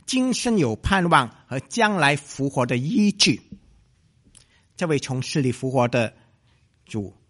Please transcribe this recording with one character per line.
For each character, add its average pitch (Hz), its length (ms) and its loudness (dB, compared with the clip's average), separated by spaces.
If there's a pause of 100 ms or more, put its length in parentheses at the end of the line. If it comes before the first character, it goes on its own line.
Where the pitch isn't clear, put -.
今 254 280 0
生 233 240 0
有 120 180 2
盼 185 340 0
望 139 200 4 (180)
和 - 120 -6
将 214 360 0
来 147 200 4
复 139 340 -6
活 127 160 0
的 123 120 -2
依 202 340 2
据。 - 300 0 (1400)
这 180 100 -4
位 147 120 2
从 131 220 -6
死 151 200 -2
里 127 100 0
复 131 200 -6
活 123 160 0
的 120 280 -2 (720)
主 104 280 -8 (160)